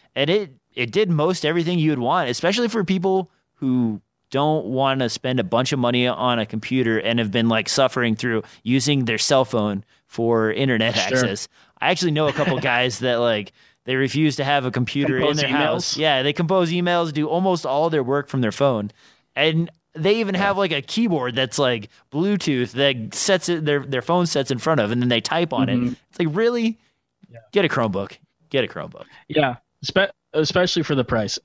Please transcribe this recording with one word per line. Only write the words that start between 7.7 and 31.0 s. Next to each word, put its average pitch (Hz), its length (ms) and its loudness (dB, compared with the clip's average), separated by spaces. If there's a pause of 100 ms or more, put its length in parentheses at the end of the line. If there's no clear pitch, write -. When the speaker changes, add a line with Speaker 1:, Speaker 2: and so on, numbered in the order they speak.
Speaker 1:
through 113 260 -2 (200)
using 131 420 0
their 113 140 -2
cell 131 260 4
phone 104 400 -2 (220)
for 113 460 0
internet 117 440 0
Speaker 2:
Sure. - 60 0 (160)
Speaker 1:
access. 104 300 -2 (320)
I 147 100 2
actually 175 220 0
know 151 160 2
a 139 40 0
couple 139 260 0
Speaker 2:
<laughs> - 20 -6
Speaker 1:
guys 123 400 0
that, 123 160 0
like, 113 360 0 (320)
they 127 120 -4
refuse 135 400 0
to 143 80 -2
have 143 200 0
a 127 60 -2
computer 131 480 0
Speaker 2:
Compose 147 240 0
Speaker 1:
in 135 80 -2
their 131 60 0
Speaker 2:
emails? 147 80 2
Speaker 1:
house. - 340 -2
Yeah, 147 240 2
they 143 100 0
compose 175 400 0
emails, 175 400 0
do 151 160 -2
almost 175 380 0
all 147 240 0
their 151 120 2
work 139 260 -2
from 135 120 -2
their 110 120 0
phone. 113 380 0 (460)
And 160 340 0 (240)
they 190 220 2
even 208 180 0
Speaker 2:
Yeah. 180 80 0
Speaker 1:
have, 202 160 0
like, 190 140 0
a 143 100 -2
keyboard 156 520 0
that's, 131 240 -2
like, 123 320 0 (200)
Bluetooth 156 640 0
that 123 420 -2
sets - 360 0
it, 160 160 -2
their, 143 140 2
their 131 220 -4
phone 180 240 0
sets 139 240 -2
in 131 80 -2
front 156 220 2
of, 104 100 2
and 120 120 0
then 123 80 2
they 117 100 2
type 165 320 0
on 131 160 0
Speaker 2:
Mm-hmm. 123 200 0
Speaker 1:
it. 123 80 -8 (140)
It's - 80 -10
like, 170 140 0
really? 226 460 0 (520)
Speaker 2:
Yeah. 117 80 -20 (140)
Speaker 1:
Get 196 140 4
a - 20 4
Chromebook. 101 480 -2 (320)
Get 135 160 0
a 92 40 -2
Chromebook. - 360 -12 (240)
Speaker 2:
Yeah, 135 280 0 (260)
spe-, - 300 0 (200)
especially 175 520 2
for 151 100 -2
the 131 100 2